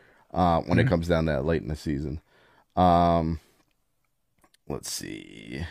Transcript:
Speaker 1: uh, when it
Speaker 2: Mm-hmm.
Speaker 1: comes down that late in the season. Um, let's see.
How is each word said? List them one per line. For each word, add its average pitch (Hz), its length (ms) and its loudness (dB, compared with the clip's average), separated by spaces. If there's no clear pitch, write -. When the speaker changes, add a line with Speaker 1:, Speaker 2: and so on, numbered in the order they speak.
Speaker 1:
uh, 85 300 2
when 87 160 0
it 87 40 4
Speaker 2:
Mm-hmm. - 60 4
Speaker 1:
comes 82 200 0
down 80 180 2
that 71 180 -2
late 80 180 0
in 50 60 -10
the 76 80 -4
season. 73 440 -6
Um, 85 640 4
let's - 220 -10
see. 53 800 -12